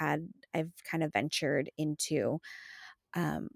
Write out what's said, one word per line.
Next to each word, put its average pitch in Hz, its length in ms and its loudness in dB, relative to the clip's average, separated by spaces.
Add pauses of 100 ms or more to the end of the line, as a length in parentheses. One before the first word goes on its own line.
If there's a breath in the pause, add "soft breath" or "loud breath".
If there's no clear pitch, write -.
had, 156 220 0 (240)
I've 160 200 0 (120)
kind 165 180 0
of 156 80 2
ventured 143 680 2
into, 151 640 2 (760 loud breath)
um, 160 420 0